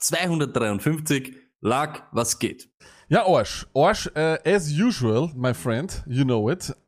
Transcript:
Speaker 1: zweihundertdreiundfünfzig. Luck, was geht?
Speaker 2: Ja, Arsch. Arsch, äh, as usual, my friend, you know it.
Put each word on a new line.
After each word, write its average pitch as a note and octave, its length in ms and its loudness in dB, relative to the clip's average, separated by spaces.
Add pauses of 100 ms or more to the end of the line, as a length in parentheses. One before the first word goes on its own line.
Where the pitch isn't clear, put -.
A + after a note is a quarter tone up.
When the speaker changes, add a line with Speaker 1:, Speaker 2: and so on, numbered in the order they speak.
Speaker 1:
zweihundertdreiundfünfzig. D3+ 1300 0 (280)
Luck, C#3+ 400 -2 (100)
was A#2 260 -2
geht? - 300 -6 (400)
Speaker 2:
Ja, G3 180 4
Arsch. D3+ 480 2
Arsch, F3+ 400 2
äh, D#3+ 300 0
as F3 260 0
usual, D3 640 0
my B2+ 200 -2
friend, C3+ 520 -4
you C3+ 180 0
know A#2 260 2
it. - 240 -6 (140)